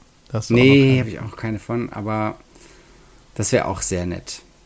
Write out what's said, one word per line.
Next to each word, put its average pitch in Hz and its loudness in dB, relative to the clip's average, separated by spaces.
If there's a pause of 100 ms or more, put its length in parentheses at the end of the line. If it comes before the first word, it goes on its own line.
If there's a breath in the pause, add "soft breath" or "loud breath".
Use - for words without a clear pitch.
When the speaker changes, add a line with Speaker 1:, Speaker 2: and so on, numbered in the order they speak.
(300)
Speaker 1:
Da 113 -4
hast 107 -6
du 117 2
auch 120 6
noch 127 6
Speaker 2:
Nee, 139 8
Speaker 1:
keine. 131 4
Speaker 2:
hab 120 -2
ich - -10
auch 110 -10
keine 110 -6
von, 120 -6
aber 107 -4 (960 soft breath)
das 107 -4
wär 117 2
auch - -6
sehr 90 -4
nett. - -10 (240)